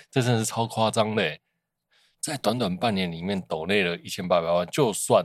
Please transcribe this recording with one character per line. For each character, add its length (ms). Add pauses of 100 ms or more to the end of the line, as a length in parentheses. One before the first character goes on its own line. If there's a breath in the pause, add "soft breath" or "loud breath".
这 100
真 140
的 60
是 60
超 200
夸 240
张 260
的 80
耶。 160 (800 soft breath)
在 180
短 200
短 180
半 180
年 180
里 100
面 180
抖 280
内 160
了 140
一 120
千 180
八 140
百 100
万， 200
就 200
算 340